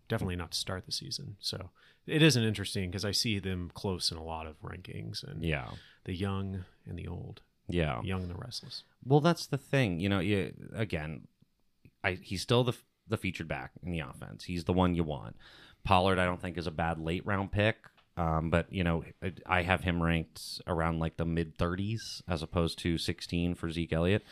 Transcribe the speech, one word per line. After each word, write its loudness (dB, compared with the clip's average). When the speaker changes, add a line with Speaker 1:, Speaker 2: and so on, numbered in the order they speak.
Speaker 1:
Definitely -2
not -6
to -4
start -6
the -8
season. -8
So -6
it 2
isn't 8
interesting 0
'cause -4
I 0
see 2
them -2
close -2
in -6
a -8
lot -6
of -14
rankings. -10
And -6
Speaker 2:
Yeah. 0
Speaker 1:
the -4
young -4
and -10
the -10
old. -10
Speaker 2:
Yeah. 2
Speaker 1:
The -6
young -2
and -6
the -8
restless. -12
Speaker 2:
Well, 6
that's 2
the -2
thing. 2
You 2
know, 4
you, 2
again, -4
I, 4
he's -6
still 6
the 2
f-, -12
the 2
featured -4
back -6
in -6
the 0
offense. -10
He's -4
the 2
one 6
you 2
want. -6
Pollard, 6
I 4
don't 0
think, -6
is -4
a -2
bad 0
late -2
round -2
pick. 4
Um, 2
but, 2
you 0
know, 2
I, -4
I 2
have 2
him 2
ranked -2
around, 0
like, -2
the 0
mid -2
thirties -4
as -2
opposed 0
to 2
sixteen -2
for -4
Zeke -2
Elliott. 4